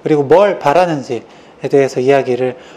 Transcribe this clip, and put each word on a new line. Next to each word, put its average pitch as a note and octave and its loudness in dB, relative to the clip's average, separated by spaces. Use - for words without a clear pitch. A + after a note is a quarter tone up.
그리고 D3 0
뭘 F3+ 2
바라는지에 D3 -2
대해서 C3+ 0
이야기를 B2+ 0